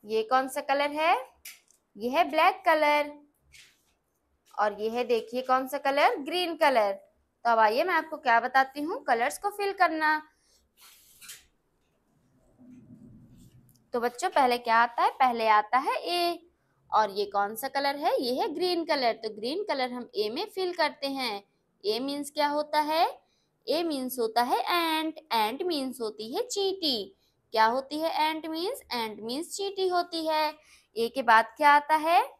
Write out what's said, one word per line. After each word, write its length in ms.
ये 200
कौन 240
सा 140
कलर 300
है? 240
ये 140
है 200
ब्लैक 360
कलर। 460
और 260
ये 100
है 160
देखिए 360
कौन 260
सा 120
कलर? 400
ग्रीन 360
कलर। 420
तो 60
अब 80
आइए 260
मैं 100
आपको 220
क्या 240
बताती 400
हूँ, 240
कलर्स 340
को 120
फिल 220
करना। 380
तो 60
बच्चों 300
पहले 280
क्या 180
आता 260
है? 100
पहले 360
आता 300
है 180
ए। 420
और 200
ये 160
कौन 300
सा 120
कलर 280
है? 260
ये 120
है 200
ग्रीन 300
कलर। 300
तो 200
ग्रीन 300
कलर 280
हम 240
ए 140
में 140
फिल 200
करते 360
हैं। 320
ए 160
मीन्स 300
क्या 180
होता 340
है? 240
ए 160
मीन्स 360
होता 260
है 160
एंट। 220
एंट 300
मीन्स 380
होती 340
है 120
चींटी। 680
क्या 120
होती 340
है 280
एंट 180
मीन्स? 360
एंट 280
मीन्स 360
चींटी 320
होती 380
है। 280
ए 120
के 140
बाद 340
क्या 160
आता 300
है? 200